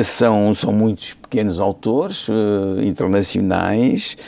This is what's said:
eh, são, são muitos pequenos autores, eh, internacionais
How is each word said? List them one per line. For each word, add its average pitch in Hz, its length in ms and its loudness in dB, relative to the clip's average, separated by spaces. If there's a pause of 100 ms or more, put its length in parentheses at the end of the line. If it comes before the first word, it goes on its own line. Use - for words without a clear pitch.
eh, - 20 4
são, 107 500 2
são 110 180 -2
muitos 107 440 0
pequenos 104 440 -2
autores, 101 720 -2
eh, 104 560 0
internacionais 98 1400 0